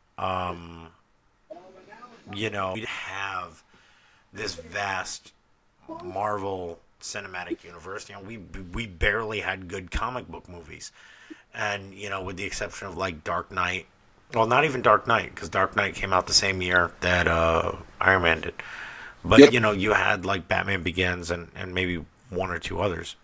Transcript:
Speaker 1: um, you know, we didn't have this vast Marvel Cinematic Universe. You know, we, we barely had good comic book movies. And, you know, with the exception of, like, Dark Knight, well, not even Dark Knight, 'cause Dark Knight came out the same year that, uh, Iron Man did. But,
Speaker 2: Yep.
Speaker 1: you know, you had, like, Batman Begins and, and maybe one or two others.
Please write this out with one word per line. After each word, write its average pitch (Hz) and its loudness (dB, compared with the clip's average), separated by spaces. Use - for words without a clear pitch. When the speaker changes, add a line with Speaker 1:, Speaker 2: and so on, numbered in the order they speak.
Speaker 1:
um, 87 -4
you 104 -2
know, 98 -2
we 110 -6
didn't 113 -6
have 95 -6
this 104 -6
vast 95 -4
Marvel 95 -2
Cinematic 92 -8
Universe. 87 -12
You 101 -16
know, 101 -14
we, 110 -12
we 117 -4
barely 107 0
had 92 -4
good 90 -8
comic 117 -4
book 82 -14
movies. 82 -14
And, 101 -4
you 101 -10
know, 98 -4
with 92 -6
the 101 -6
exception 98 -6
of, 85 -10
like, 87 -2
Dark 87 -2
Knight, 90 -2
well, 113 4
not 123 6
even 131 0
Dark 110 8
Knight, 113 2
'cause - -10
Dark 95 2
Knight 101 4
came 98 -4
out 90 6
the - -4
same 95 4
year 90 6
that, 87 4
uh, 82 4
Iron 95 8
Man 82 6
did. - -6
But, 110 8
Speaker 2:
Yep. 135 2
Speaker 1:
you 123 2
know, 107 2
you 101 2
had, 98 0
like, 95 -2
Batman 92 -2
Begins 90 0
and, 85 -6
and 92 -8
maybe 90 0
one 90 -2
or 87 -4
two 87 -4
others. 85 -4